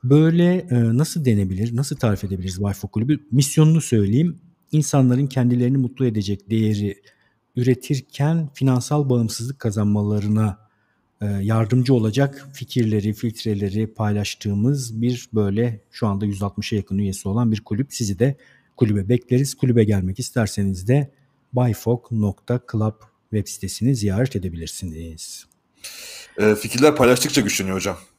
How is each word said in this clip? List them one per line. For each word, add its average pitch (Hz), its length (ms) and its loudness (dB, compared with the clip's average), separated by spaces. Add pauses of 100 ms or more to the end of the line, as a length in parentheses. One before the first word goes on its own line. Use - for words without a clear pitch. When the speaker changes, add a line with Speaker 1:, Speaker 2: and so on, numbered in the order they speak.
Speaker 1:
Böyle, 165 640 4
e, 117 280 4
nasıl 156 280 0
denebilir, 104 500 2
nasıl 139 200 -2
tarif 107 280 0
edebiliriz 92 340 -6
Wi-Fi 101 300 -4
kulübü? 131 320 -2 (120)
Misyonunu 151 500 4
söyleyeyim. 120 580 2 (320)
İnsanların 139 560 2
kendilerini 123 500 2
mutlu 127 280 -2
edecek 101 440 -2
değeri 107 520 0 (540)
üretirken 139 1000 -2
finansal 135 560 0
bağımsızlık 120 500 -2
kazanmalarına, 104 1000 0 (640)
e, 104 40 -6
yardımcı 113 680 0
olacak 127 600 0
fikirleri, 107 600 -2
filtreleri 107 800 -4
paylaştığımız 110 1080 -2
bir 123 320 -4
böyle 107 480 0 (100)
şu - 160 -4
anda 98 180 -2
yüz 101 180 -4
altmışa 104 320 -6
yakın 95 220 -4
üyesi 98 320 -4
olan 113 220 0
bir 101 100 -2
kulüp. 120 320 -6
Sizi 98 260 -4
de 139 180 0 (400)
kulübe 104 320 0
bekleriz. 127 460 0
Kulübe 117 280 2
gelmek 98 360 0
isterseniz 98 680 -2
de 139 240 2 (420)
bayfok 120 580 -2
nokta 110 480 -2 (120)
club 107 240 -2 (340)
web 104 180 -4
sitesini 113 480 -2
ziyaret 104 400 -2
edebilirsiniz. 82 1160 -10 (880)
Speaker 2:
Ee, 107 160 4
fikirler 131 400 2
paylaştıkça 131 460 4
güçleniyor 95 340 -2
hocam. 92 220 -4 (220)